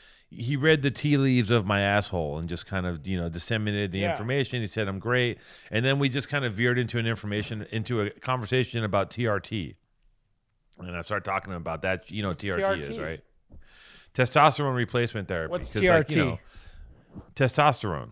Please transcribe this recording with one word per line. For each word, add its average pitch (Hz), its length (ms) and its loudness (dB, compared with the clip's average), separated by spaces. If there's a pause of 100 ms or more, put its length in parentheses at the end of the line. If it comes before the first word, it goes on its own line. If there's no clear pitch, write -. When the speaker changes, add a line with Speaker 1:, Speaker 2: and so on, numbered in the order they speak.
(320)
Speaker 1:
he 123 240 -4
read 151 280 4
the 143 80 4
tea 147 260 2
leaves 127 340 4
of 113 140 4
my 101 160 4
asshole 95 580 2
and 82 100 -4
just 87 180 -6
kind 92 200 -2
of, 82 200 -6
you 92 120 0
know, 85 100 -2
disseminated 104 640 -2
the 95 80 -2
Speaker 2:
Yeah. 101 120 0
Speaker 1:
information. 127 500 -2
He 104 60 -4
said, 104 200 -2
"I'm 95 120 -4
great." 120 380 0 (320)
And 117 160 0
then 139 140 2
we 139 100 4
just 123 200 -4
kind 143 160 -2
of 110 80 -2
veered 123 260 2
into 120 180 -2
an 113 80 0
information, 104 680 -4
into 113 300 -2
a 104 80 0
conversation 120 760 -2
about 98 280 0
T 117 160 -2
R 101 120 2
T. 85 360 -8 (1040)
And 87 180 -12
I 85 60 -6
started 101 220 -4
talking 95 280 -4
about 82 300 -6
that. 92 260 -2
You 101 140 -6
know 98 60 0
what - 140 -4
Speaker 2:
What's 95 120 0
Speaker 1:
T 92 80 0
R 196 120 2
T 82 40 -6
is, 71 80 -6
Speaker 2:
T - 60 -6
R 233 60 -8
T? - 40 -6
Speaker 1:
right? - 180 -8 (960)
Testosterone 139 600 4
replacement 117 520 -2
therapy. 82 240 -2
Speaker 2:
What's - 200 -6
Speaker 1:
'Cause, 214 120 0
like, - 0 -
you 185 60 6
Speaker 2:
T 175 40 8
R 160 100 6
T? 151 120 -2 (160)
Speaker 1:
know, - 80 -6 (960)
testosterone. 117 760 2